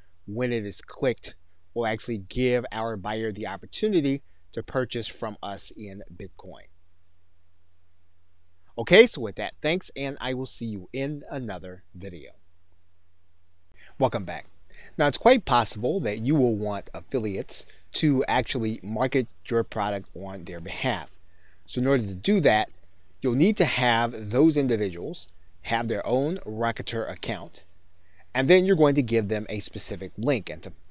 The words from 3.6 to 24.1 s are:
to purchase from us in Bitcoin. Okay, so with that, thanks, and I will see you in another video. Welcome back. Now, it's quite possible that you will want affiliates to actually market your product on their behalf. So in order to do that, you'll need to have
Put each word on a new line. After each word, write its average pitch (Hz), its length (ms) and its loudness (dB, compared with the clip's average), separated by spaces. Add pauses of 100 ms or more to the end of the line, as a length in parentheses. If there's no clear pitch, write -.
to 113 100 -6
purchase 123 460 -2
from 107 340 -8
us 98 300 -8
in 101 320 -12 (100)
Bitcoin. 92 520 -14 (2000)
Okay, 175 300 10
so - 140 -6
with 104 160 -6
that, 156 240 -4
thanks, 165 340 0
and 139 240 -6
I 127 140 -4
will 131 120 -4
see - 200 -8
you 101 260 -6
in 143 400 -4
another 92 520 -8 (120)
video. 87 360 -12 (1700)
Welcome 117 280 2
back. 85 220 -8 (500)
Now, 147 100 6
it's 143 100 2
quite 240 280 6
possible 123 560 2
that 110 180 0
you 127 160 4
will 123 220 6
want 101 360 -4
affiliates 107 720 -4 (280)
to 139 340 4
actually 113 560 0
market 117 460 2 (160)
your 117 180 2
product 101 500 -2
on 95 300 -8
their 87 160 -8
behalf. 90 500 -4 (580)
So - 120 -4
in 127 80 2
order 135 160 4
to 95 120 -4
do 190 260 2
that, 110 280 6 (520)
you'll 123 140 2
need 190 200 6
to 170 100 4
have 117 640 2